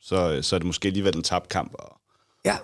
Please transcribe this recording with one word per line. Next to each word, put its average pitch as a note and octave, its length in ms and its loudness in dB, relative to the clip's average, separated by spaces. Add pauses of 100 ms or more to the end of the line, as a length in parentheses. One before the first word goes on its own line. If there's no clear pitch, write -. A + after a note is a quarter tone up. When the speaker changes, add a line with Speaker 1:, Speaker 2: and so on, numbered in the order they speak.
Speaker 1:
så, E2+ 400 2
så - 140 0
er F2+ 40 2
det E2+ 60 -2
måske F2 220 -2
alligevel F#2+ 300 2
en E2+ 60 -2
tabt - 260 -2
kamp - 300 -4
at, - 60 -18 (600)
Speaker 2:
Ja. G2+ 180 2